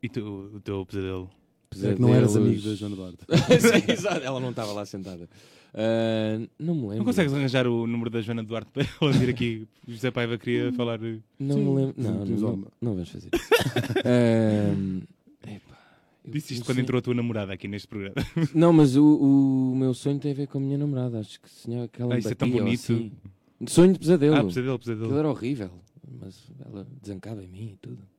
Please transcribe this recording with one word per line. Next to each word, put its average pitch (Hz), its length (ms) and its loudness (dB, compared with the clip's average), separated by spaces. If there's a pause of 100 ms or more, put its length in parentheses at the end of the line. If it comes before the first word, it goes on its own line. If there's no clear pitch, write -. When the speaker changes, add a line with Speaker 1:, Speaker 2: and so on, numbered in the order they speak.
Speaker 1:
E 117 40 -6
tu, 101 440 -8
o 107 80 -14
teu 98 240 -6
pesadelo? 95 460 -6 (500)
Speaker 2:
É 101 140 0
que 107 60 -2
não 123 120 6
eras 123 200 6
Speaker 3:
Pesadelos. 107 40 4 (220)
Speaker 2:
amigo 104 100 -6
da 107 60 -4
Joana 101 220 -8
Duarte. 92 260 -14
Speaker 3:
<laughs> 233 640 4
Sim, 233 60 0
exato, 185 340 -2
ela 131 140 -4
não 127 100 -4
estava 110 220 -6
lá 104 120 -6
sentada. 92 440 -12 (440)
Ah, 110 680 0 (200)
não 165 160 -4
me 151 80 -2
lembro. 104 160 -6
Speaker 1:
Não - 60 -2
consegues 185 280 2
arranjar 131 360 0
o 117 180 0
número 117 240 -4
da 117 100 -4
Joana 117 220 -6
Duarte 110 300 -8
para 135 120 -2 (160)
ela 143 120 2
vir 127 180 2
aqui? 117 360 -4 (100)
<laughs> - 120 -20
José 120 220 -6
Paiva 117 260 -4
queria 120 360 -2
falar, 117 300 -4
eh, 113 160 -8 (200)
Speaker 3:
Não 139 180 -2
Speaker 2:
Sim, 139 80 2
Speaker 3:
me 139 120 2
lembro. 135 200 0
Speaker 2:
sim, 131 120 -6
Speaker 3:
Não, 101 180 -2
Speaker 2:
temos 98 160 -2
Speaker 3:
não, 113 120 -2
Speaker 2:
uma. 95 120 -8 (140)
Speaker 3:
não 117 140 -2
vamos 87 140 -6
fazer - 240 -14
isso. - 200 -4
<laughs> - 520 0
Ahm, 107 960 2 (440)
epá, - 320 -18 (460)
eu - 80 -16
Speaker 1:
Disse 151 220 -8
isto 120 80 -8
Speaker 3:
não - 40 -10
Speaker 1:
quando 127 100 0
Speaker 3:
sei. 135 60 0
Speaker 1:
entrou 131 160 0
a 117 40 -2
tua 123 120 -2
namorada 113 380 -4
aqui 98 160 -10
neste 101 200 -10
programa. 98 260 -10 (220)
<laughs> 165 180 0
Speaker 3:
Não, 170 180 8
mas 143 240 8
o, 139 760 6
o 127 40 0
meu 131 180 2
sonho 143 240 -2
tem 143 140 -4
a - 20 -4
ver 139 140 -6
com 143 100 -6
a - 20 -2
minha 135 180 -2
namorada. 127 420 -2
Acho - 200 -14
que - 80 -20
sonhava 117 400 -8
que - 140 -14
ela 120 100 0
Speaker 1:
Ah, - 20 0
Speaker 3:
me 120 60 0
Speaker 1:
isso 107 80 -4
é 107 60 -2
tão 117 140 -2
Speaker 3:
batia, 120 140 0
Speaker 1:
bonito. 117 200 -2 (100)
Speaker 3:
assim. 117 200 -2 (540)
Sonho 180 260 8
de 160 60 0
pesadelo. 151 380 4
Speaker 1:
Ah, 123 80 2
pesadelo, 123 340 -4
pesadelo. 113 280 -6
Speaker 3:
Aquilo 135 120 0
era 156 100 0
horrível, 117 420 -4 (500)
mas - 300 -20 (160)
ela 101 200 -16 (140)
desancava 101 420 -12
em 90 60 -18
mim 98 260 -14
e - 60 -20
tudo. 123 180 -16 (200)